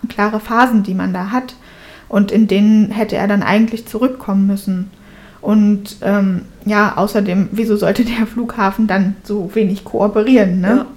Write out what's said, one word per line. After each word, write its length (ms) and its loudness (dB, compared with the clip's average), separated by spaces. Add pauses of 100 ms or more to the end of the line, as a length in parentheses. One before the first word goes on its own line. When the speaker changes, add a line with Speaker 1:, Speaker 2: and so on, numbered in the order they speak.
Speaker 1:
klare 320 -2
Phasen, 440 2
die 100 -6
man 180 -4
da 200 -6
hat. 220 -6 (540)
Und 240 0
in 160 4
denen 440 4
hätte 240 -4
er 120 -2
dann 140 0
eigentlich 440 0
zurückkommen 600 -2
müssen. 440 -4 (500)
Und, 600 2
ähm, 420 0 (220)
ja, 320 0
außerdem, 560 0
wieso 240 0
sollte 280 0
der 220 -2
Flughafen 600 -2
dann 380 0
so 300 -6
wenig 300 0
kooperieren, 800 2
ne? 60 0
Speaker 2:
Ja. 180 2 (100)